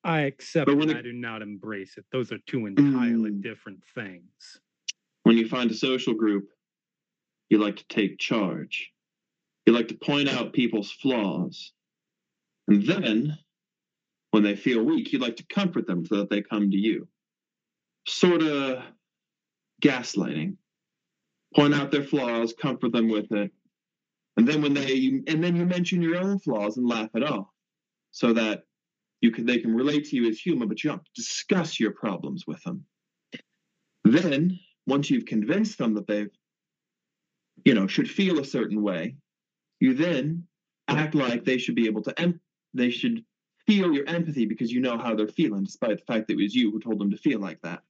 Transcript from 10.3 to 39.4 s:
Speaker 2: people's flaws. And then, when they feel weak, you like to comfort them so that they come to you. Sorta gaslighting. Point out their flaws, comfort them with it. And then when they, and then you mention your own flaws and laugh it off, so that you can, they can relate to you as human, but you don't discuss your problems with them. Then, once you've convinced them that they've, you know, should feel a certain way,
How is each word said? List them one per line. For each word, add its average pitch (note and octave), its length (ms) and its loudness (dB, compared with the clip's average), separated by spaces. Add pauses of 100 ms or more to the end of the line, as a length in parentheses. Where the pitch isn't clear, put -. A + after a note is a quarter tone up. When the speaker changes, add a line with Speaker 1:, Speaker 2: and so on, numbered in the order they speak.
Speaker 2:
people's A2+ 380 0
flaws. G2 800 -2 (960)
And G2+ 180 6
then, D3 520 0 (920)
when G#2 120 6
they G2+ 120 2
feel A2+ 280 0
weak, C#3+ 300 0
you B2+ 60 0
like A#2 180 -4
to - 80 -18
comfort F#3 420 -2
them F2 180 -2
so G#2 120 0
that G2+ 120 -2
they G2+ 120 0
come G#2 300 0
to G2 60 0
you. G#2+ 300 -2 (1000)
Sorta C#3+ 760 2 (1000)
gaslighting. G2+ 760 -2 (960)
Point D3 180 6
out C#3 180 0
their C#3 120 0
flaws, A#2 500 -2
comfort A#2+ 380 -2
them A2+ 160 2
with G#2+ 240 0
it. G#2 200 -2 (840)
And A#2 120 6
then D3+ 140 2
when C#3+ 120 2
they, C3+ 540 0
and D#3+ 160 0
then F3 120 2
you F3 100 2
mention F3+ 360 0
your E3 160 2
own G3 220 0
flaws A2 380 -2
and B2 100 0
laugh A2 280 -2
it A#2 80 2
off, B2 240 -4 (640)
so A#2 220 2
that A2 300 0 (580)
you A#2 100 6
can, A#2 140 -6
they B2 140 2
can A2 140 0
relate D3 320 2
to C#3 100 -6
you A#2 140 2
as A2 100 -4
human, C3 280 0
but A2 160 -6
you D3+ 60 0
don't - 260 -8
discuss - 640 -2
your G#2+ 120 2
problems - 560 -8
with - 160 -10
them. F#3+ 220 -10 (1160)
Then, E3 560 2 (280)
once C#3 220 0
you've B2+ 160 0
convinced C3 520 -2
them A2+ 160 0
that G2 140 -4
they've, G#2 240 -4 (1300)
you C#3 100 6
know, G2 140 2
should - 220 -2
feel F3+ 300 0
a C3+ 60 -4
certain G#2+ 360 -4
way, F#2+ 340 -4 (640)